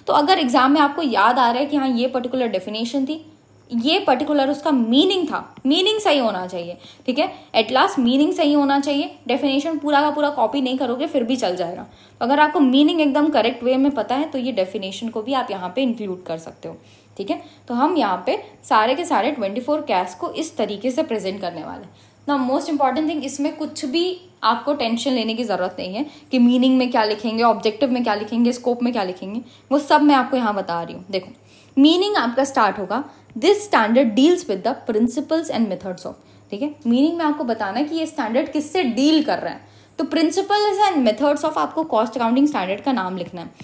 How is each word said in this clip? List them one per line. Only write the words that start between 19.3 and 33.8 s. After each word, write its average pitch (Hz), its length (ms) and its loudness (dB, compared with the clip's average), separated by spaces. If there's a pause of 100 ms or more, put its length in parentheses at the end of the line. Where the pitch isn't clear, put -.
ट्वेंटी 226 300 -4
फ़ोर 294 200 -2
कैस 190 340 -2
को 339 140 -8
इस - 280 -8
तरीके 214 340 -4
से 214 120 -2
प्रेजेंट 196 380 -4
करने 170 220 -8
वाले 180 200 -14
हैं। - 260 -20 (200)
Now 262 220 0
most 311 180 -2
important 285 380 0
thing, 302 160 -4
इसमें 285 320 -4
कुछ 302 300 -8
भी 339 360 -2 (220)
आपको 220 300 0
टेंशन 233 380 -2
लेने 226 220 -2
की 233 100 -4
ज़रूरत 185 360 -4
नहीं 185 140 -8
है 254 120 -4 (260)
कि 262 80 2
मीनिंग 254 380 4
में 247 140 2
क्या 233 120 2
लिखेंगे, 220 400 -2
ऑब्जेक्टिव 226 480 2
में 240 120 0
क्या 220 120 0
लिखेंगे, 233 360 0
स्कोप 240 320 -2
में 240 100 0
क्या 214 100 -2
लिखेंगे, 190 380 -8 (300)
वो 285 80 4
सब 294 220 4
मैं 294 140 6
आपको 254 220 2
यहाँ 226 160 0
बता 170 300 -4
रही 165 120 -10
हूँ। 180 160 -16
देखो 185 220 -6 (440)
मीनिंग 359 380 6
आपका 254 280 0
स्टार्ट 214 360 0
होगा, 214 240 -4 (340)
"This 339 180 4 (140)
standard 233 500 4